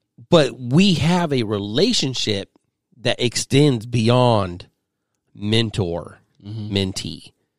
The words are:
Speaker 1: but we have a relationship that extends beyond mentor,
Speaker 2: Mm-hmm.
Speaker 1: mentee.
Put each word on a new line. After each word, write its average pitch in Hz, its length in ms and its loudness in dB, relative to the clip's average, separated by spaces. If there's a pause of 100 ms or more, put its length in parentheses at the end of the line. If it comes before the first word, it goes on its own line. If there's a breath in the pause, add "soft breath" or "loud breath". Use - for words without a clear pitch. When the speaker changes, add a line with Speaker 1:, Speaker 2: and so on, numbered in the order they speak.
(300)
Speaker 1:
but 143 300 4
we 156 360 2
have 165 380 0
a 123 100 0
relationship 107 1080 -2 (480)
that 117 260 -4
extends 123 640 2
beyond 117 800 2 (680)
mentor, 104 840 -4 (280)
Speaker 2:
Mm-hmm. 104 300 -8
Speaker 1:
mentee. 92 560 -6 (280)